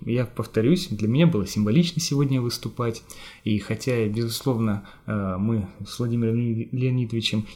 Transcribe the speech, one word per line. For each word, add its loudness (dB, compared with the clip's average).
я 0
повторюсь, 2
для -2
меня 6
было 2
символично 2
сегодня 2
выступать. -4
И 2
хотя, -2
безусловно, 0
э, -2
мы 0
с -8
Владимиром 0
Леони-, -2
Леонидовичем 0